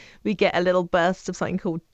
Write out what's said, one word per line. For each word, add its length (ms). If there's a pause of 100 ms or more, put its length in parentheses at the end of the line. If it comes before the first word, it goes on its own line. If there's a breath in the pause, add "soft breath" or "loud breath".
(220 loud breath)
we 120
get 220
a 40
little 240
burst 440
of 80
something 220
called 220 (120)